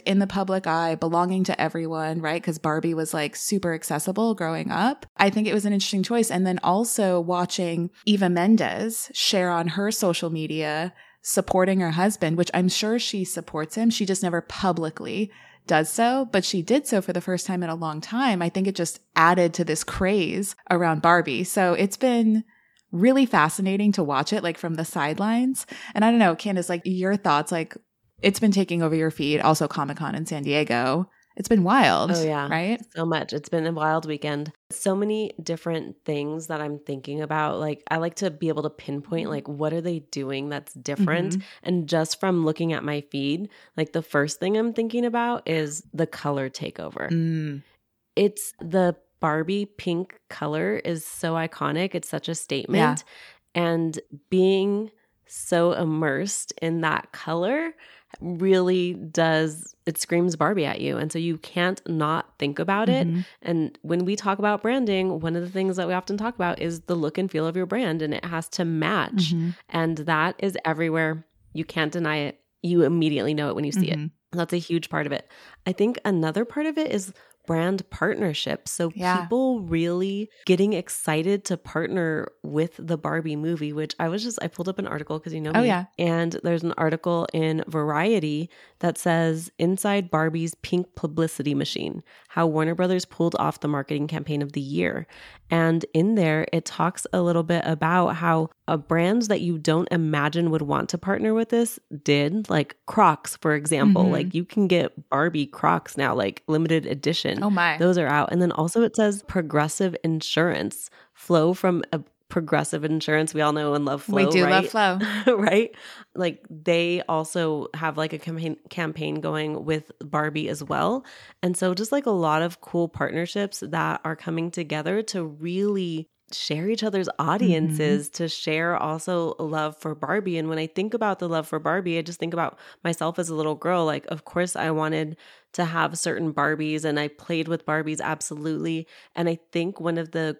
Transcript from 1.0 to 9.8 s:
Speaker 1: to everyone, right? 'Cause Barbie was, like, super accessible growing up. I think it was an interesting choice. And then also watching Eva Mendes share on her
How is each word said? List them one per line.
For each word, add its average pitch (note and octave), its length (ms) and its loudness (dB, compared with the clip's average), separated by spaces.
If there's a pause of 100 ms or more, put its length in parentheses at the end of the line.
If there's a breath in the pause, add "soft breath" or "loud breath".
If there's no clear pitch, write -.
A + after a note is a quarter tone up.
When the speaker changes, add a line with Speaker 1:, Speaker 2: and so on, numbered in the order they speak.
Speaker 1:
to - 160 -2
everyone, D#3+ 640 -2
right? D#3+ 200 -2
'Cause D#3+ 160 -4
Barbie D#3+ 360 0
was, D#3+ 200 -2
like, D3+ 220 -2
super F#3+ 380 -2
accessible F#3+ 600 0
growing D#3+ 380 -4
up. A3 340 0 (120)
I G3 120 6
think G#3+ 160 -2
it G#3+ 80 0
was G#3 120 0
an G#3 80 0
interesting G3 300 0
choice. A3+ 280 0
And F#3 160 0
then F#3 160 0
also F#3+ 560 2
watching F3 720 -2 (160 soft breath)
Eva G3 240 4
Mendes F3+ 840 2
share F3+ 360 0
on E3+ 200 0
her G3 220 -2